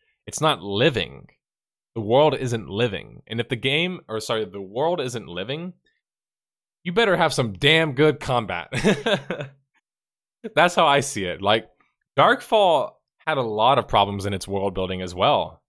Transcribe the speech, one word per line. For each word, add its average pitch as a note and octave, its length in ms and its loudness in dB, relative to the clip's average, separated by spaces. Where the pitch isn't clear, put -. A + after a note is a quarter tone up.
It's - 140 -10
not D3 200 0
living. G2+ 680 -2
The A#2 60 -8
world C3+ 340 4
isn't A#2 340 -4
living. F#2+ 600 -4
And A2+ 100 -8
if A#2 100 -6
the C3 60 -2
game, D3 540 -4
or A2 100 -6
sorry, A2 260 -4
the G2 160 -12
world C3+ 400 -4
isn't A#2+ 280 -8
living, C3 460 -10
you F3 100 -6
better G3 240 2
have D#3+ 160 2
some A#2+ 200 -2
damn D3+ 400 4
good D3 260 4
combat. F#2+ 540 -4
<laughs> D#3+ 840 -2
That's F3 200 4
how E3+ 120 4
I C#3+ 140 4
see G2+ 240 -6
it. F2 180 -6
Like, A2 260 2
Darkfall F#3 760 2
had D#3 100 -2
a C3+ 60 -2
lot A2+ 360 2
of A2 80 -2
problems G2+ 380 2
in G2+ 80 -2
its F#2+ 160 -8
world G2 260 -4
building F#2 280 -4
as F2+ 120 -10
well, G2+ 540 0